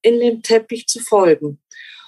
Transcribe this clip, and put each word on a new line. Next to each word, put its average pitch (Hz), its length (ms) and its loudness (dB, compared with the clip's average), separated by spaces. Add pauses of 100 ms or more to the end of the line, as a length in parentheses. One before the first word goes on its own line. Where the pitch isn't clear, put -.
in 233 160 2
dem 233 240 -2
Teppich 226 460 -2
zu - 100 -4
folgen. 165 600 0 (480)